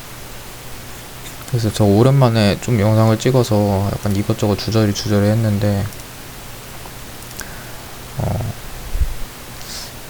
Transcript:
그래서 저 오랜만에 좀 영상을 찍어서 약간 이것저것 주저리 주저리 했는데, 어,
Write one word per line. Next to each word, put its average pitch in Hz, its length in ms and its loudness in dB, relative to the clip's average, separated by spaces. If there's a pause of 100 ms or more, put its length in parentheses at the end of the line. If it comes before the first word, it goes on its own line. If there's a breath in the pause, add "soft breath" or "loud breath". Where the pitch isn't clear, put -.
(1500)
그래서 113 240 0
저 - 120 4
오랜만에 113 760 6
좀 113 180 2
영상을 110 380 6
찍어서 104 760 2
약간 101 240 -2
이것저것 104 420 0
주저리 107 360 2
주저리 101 320 2
했는데, 104 580 2 (2250 loud breath)
어, - 360 -2 (1600 loud breath)